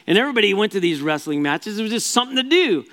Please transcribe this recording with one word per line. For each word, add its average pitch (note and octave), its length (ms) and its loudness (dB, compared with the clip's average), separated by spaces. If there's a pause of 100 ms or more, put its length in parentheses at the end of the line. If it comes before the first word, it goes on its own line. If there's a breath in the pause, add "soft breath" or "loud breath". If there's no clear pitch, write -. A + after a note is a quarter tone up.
and F3 100 4
everybody A3+ 380 2
went G#3 180 0
to G3 80 -2
these E3 220 -2
wrestling D3 400 -2
matches. E3+ 360 -4
It A3 40 -2
was A3 100 -4
just A#3 180 -4
something B3+ 260 0
to C4 60 2
do. C4+ 500 2